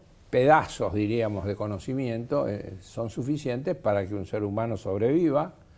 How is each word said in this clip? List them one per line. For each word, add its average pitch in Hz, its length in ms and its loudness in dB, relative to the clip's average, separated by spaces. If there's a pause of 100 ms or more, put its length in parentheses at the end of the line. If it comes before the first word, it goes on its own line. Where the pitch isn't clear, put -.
(300)
pedazos, 127 640 4
diríamos, 104 520 0
de 101 100 -2
conocimiento, 120 920 -4
eh, 98 320 -6
son 113 280 -8
suficientes 135 640 -2
para 101 320 2
que 104 80 -6
un 98 100 -4
ser 107 180 -4
humano 107 320 -2
sobreviva, 139 800 2 (240)